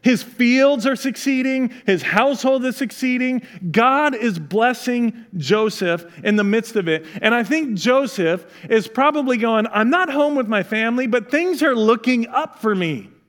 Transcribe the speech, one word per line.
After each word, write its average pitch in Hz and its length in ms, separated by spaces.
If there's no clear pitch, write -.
His 240 220
fields 254 640
are 269 80
succeeding. 262 760
His 185 160
household 262 640
is 254 120
succeeding. 254 640
God 262 420
is 220 240
blessing 233 880
Joseph 175 680
in 208 140
the 208 80
midst 220 320
of 180 120
it. 160 160
And 226 140
I 240 80
think 277 340
Joseph 190 720
is 220 160
probably 269 520
going, 220 340
"I'm 214 180
not 349 180
home 294 280
with 254 100
my 208 160
family, 233 460
but 233 220
things 330 320
are 277 120
looking 226 540
up 302 320
for 214 140
me. 156 360